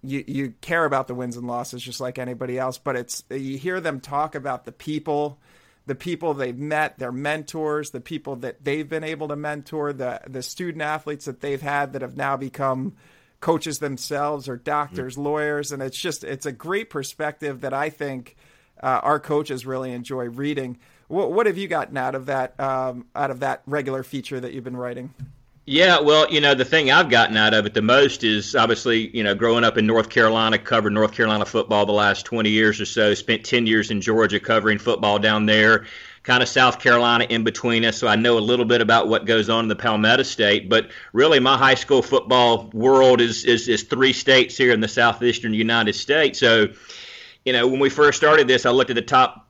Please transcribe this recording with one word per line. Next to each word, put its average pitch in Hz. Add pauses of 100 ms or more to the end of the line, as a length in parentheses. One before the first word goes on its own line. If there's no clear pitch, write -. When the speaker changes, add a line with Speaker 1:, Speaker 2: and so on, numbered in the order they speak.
Speaker 1:
you, 135
you 135
care 170
about 135
the 123
wins 123
and 120
losses 120
just 123
like 127
anybody 127
else, 131
but 135
it's, -
you 135
hear 180
them 151
talk 147
about 135
the 113
people, 147 (480)
the 139
people 160
they've 127
met, 151
their 123
mentors, 151
the -
people 143
that 123
they've 147
been 156
able 156
to 147
mentor, 147
the, 131
the 127
student 160
athletes 151
that 131
they've 143
had 143
that 135
have 127
now 139
become 135 (460)
coaches 160
themselves 143
or 127
doctors, 143
Speaker 2:
Mm. 143
Speaker 1:
lawyers. 147
And 135
it's 131
just, -
it's -
a 143
great 190
perspective 147
that 131
I 143
think, 139 (460)
uh, 131
our 147
coaches 147
really 131
enjoy 123
reading. 131 (300)
What, 180
what 214
have 185
you 196
gotten 151
out 131
of 135
that, 131
um, 131
out 139
of 127
that 135
regular 135
feature 131
that 123
you've 127
been 127
writing? 123 (520)
Speaker 3:
Yeah, 165
well, 151
you 151
know, 143
the 131
thing 151
I've 156
gotten 117
out 107
of 107
it 104
the 107
most 127
is 107
obviously, 113
you 113
know, 101
growing 117
up 113
in 107
North 110
Carolina, 110
covered 107
North 107
Carolina 107
football 104
the 104
last 104
twenty 110
years 107
or 101
so, 104
spent 110
ten 120
years 110
in 104
Georgia 107
covering 107
football 104
down 107
there, 107 (380)
kind 123
of 113
South 127
Carolina 120
in 113
between 113
us, 113
so 120
I 104
know 117
a 110
little 120
bit 117
about 113
what 107
goes 110
on 113
in -
the 104
Palmetto 113
State, 101
but 110 (220)
really 143
my 131
high 131
school 131
football 120
world 127
is, 117
is, 117
is 110
three 131
states 131
here 123
in 110
the 110
southeastern 117
United 110
States. 147
So, 113 (760)
you 131
know, 123
when 131
we 139
first 147
started 151
this, 127
I 123
looked 127
at 117
the 117
top 127